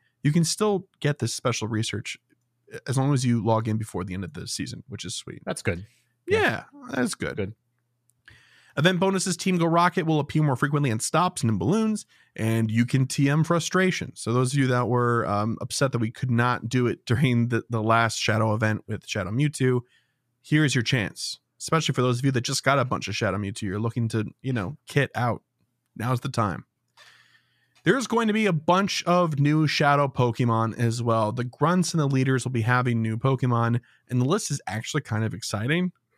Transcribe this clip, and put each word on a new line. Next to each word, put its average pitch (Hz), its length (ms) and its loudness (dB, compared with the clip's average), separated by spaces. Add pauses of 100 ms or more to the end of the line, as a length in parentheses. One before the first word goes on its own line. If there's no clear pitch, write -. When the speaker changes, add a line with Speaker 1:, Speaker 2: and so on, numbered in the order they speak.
(220)
Speaker 1:
you 147 100 2
can 170 120 4
still 202 440 -2 (120)
get 147 180 -2
this 120 160 -4
special 113 340 -2
research 110 480 -4 (680)
as 123 100 -2
long 135 160 2
as 131 120 2
you 117 200 2
log 113 240 2
in 110 80 0
before 110 260 -4
the 92 120 -8
end 95 100 -6
of 78 80 -12
the - 160 -12
season, - 400 -8
which - 160 -12
is 87 100 -10
sweet. - 300 -14
Speaker 2:
That's - 180 -8
good. 92 240 -4 (400)
Speaker 1:
Yeah, 427 140 2 (320)
Speaker 2:
Yeah. 277 180 -20
Speaker 1:
that's 247 240 -2
good. - 220 -6
Speaker 2:
Good. 101 180 -4 (1200)
Speaker 1:
Event 175 260 2
bonuses, 190 360 0
Team 185 220 0
Go 170 80 2
Rocket 170 400 2
will 156 120 2
appear 147 240 0
more 139 140 2
frequently 143 320 0
in 107 100 0
stops 175 440 -2
and 117 80 2
in 104 80 0
balloons, 208 480 0 (280)
and 113 360 0
you 117 160 2
can 131 200 0
T 139 220 0
M 151 160 2
frustration. 180 720 0
So - 160 -4
those 127 220 2
of 143 40 0
you 135 100 4
that 123 200 0
were, 120 380 2
um, 104 340 -2
upset 135 320 -2
that 120 60 0
we 113 120 -2
could 127 200 -4
not 120 400 0
do 127 160 2
it - 180 -4
during 120 440 2
the, 117 200 -2
the 117 140 -2
last 113 360 2
Shadow 110 360 2
event 107 320 0
with 107 200 -8
Shadow 95 240 -6
Mewtwo, 127 520 2 (580)
here's 151 340 2
your 131 80 2
chance. - 560 -4 (220)
Especially 160 320 -2
for - 80 0
those 123 200 2
of 135 40 0
you 139 60 4
that 127 100 0
just 135 240 -4
got 139 140 4
a 123 80 2
bunch 110 220 -4
of 98 60 -4
Shadow 98 220 -2
Mewtwo, 98 240 -6
you're 101 180 -4
looking 117 300 -2
to, 107 160 -2 (160)
you 127 140 -4
know, 113 320 -4
kit 135 280 0
out. 117 280 -2 (520)
Now's 120 260 -2
the 135 100 -6
time. 101 340 -2 (1200)
There's 220 220 2
going 226 220 0
to 208 40 2
be 214 140 2
a 185 80 2
bunch 180 500 0
of 170 340 2
new 151 280 4
Shadow 143 420 2
Pokemon 117 720 0
as 117 240 0
well. 113 300 2
The 123 120 -4
Grunts 170 480 0
and 165 80 0
the 143 80 2
Leaders 131 360 2
will 127 80 -4
be 117 100 0
having 123 400 2
new 110 160 -2
Pokemon, 120 600 2 (280)
and 123 120 -2
the 123 40 2
list 190 260 0
is 139 160 -6
actually 120 360 -4
kind 110 220 -2
of 107 100 -4
exciting. 156 580 -2 (240)